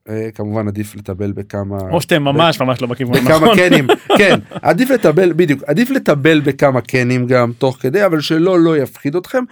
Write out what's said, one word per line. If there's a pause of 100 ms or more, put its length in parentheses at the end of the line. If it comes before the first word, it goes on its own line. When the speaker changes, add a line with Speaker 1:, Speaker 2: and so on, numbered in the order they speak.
Speaker 1:
אה,
כמובן,
עדיף
לטבל
בכמה (120)
Speaker 2:
או
שאתם
Speaker 1:
ב-,
Speaker 2:
ממש,
ממש
לא
בכיוון
Speaker 1:
בכמה
Speaker 2:
הנכון.
Speaker 1:
קנים, (160)
Speaker 2:
<laughs>
Speaker 1:
כן, (100)
עדיף
לטבל,
בדיוק,
עדיף
לטבל
בכמה
קנים
גם
תוך
כדי,
אבל
שלא,
לא
יפחיד
אתכם,